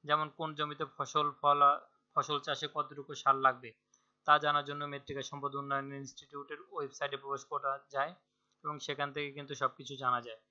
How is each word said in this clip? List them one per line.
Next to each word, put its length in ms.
যেমন 260
কোন 240
জমিতে 300
ফসল 360
ফলা-, 480
ফসল 260
চাষে 340
কতটুকু 400
সার 220
লাগবে 360
তা 140
জানার 260
জন্য 200
মৃত্তিকা 380
সম্পদ 320
উন্নয়ন 380
ইনস্টিটিউটের 640
ওয়েবসাইটে 460
প্রবেশ 280
করা 340
যায় 240
এবং 140
সেখান 340
থেকে 200
কিন্তু 220
সবকিছু 420
জানা 240
যায়। 200